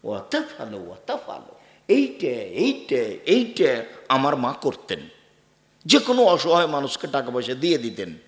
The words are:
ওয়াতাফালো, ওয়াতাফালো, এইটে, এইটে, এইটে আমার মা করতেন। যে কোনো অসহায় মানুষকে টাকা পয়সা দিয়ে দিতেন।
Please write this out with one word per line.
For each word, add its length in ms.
ওয়াতাফালো, 720
ওয়াতাফালো, 760
এইটে, 440
এইটে, 920
এইটে 580
আমার 280
মা 160
করতেন। 560
যে 120
কোনো 260
অসহায় 420
মানুষকে 400
টাকা 240
পয়সা 240
দিয়ে 240
দিতেন। 360